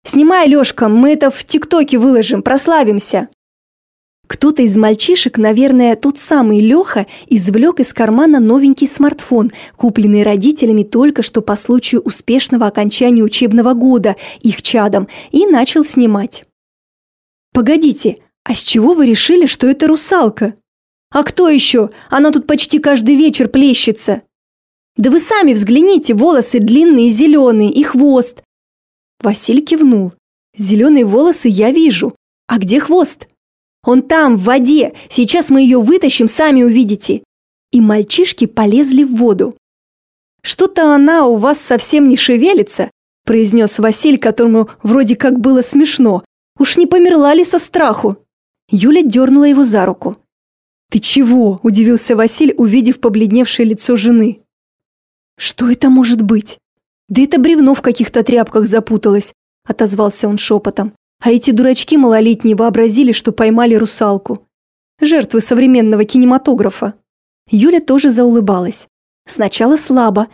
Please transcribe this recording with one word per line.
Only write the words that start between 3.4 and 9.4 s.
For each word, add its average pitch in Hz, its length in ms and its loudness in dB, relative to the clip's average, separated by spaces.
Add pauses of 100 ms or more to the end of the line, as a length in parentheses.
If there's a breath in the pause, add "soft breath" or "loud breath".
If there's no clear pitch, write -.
Кто-то 294 360 -2
из 202 120 0
мальчишек, 220 600 -2
наверное, 233 580 2
тот 277 220 -4
самый 226 420 0
Леха, 220 460 0 (220 loud breath)
извлек 226 520 0
из 247 140 -2
кармана 254 460 2
новенький 269 480 2
смартфон, 254 640 -2 (240 loud breath)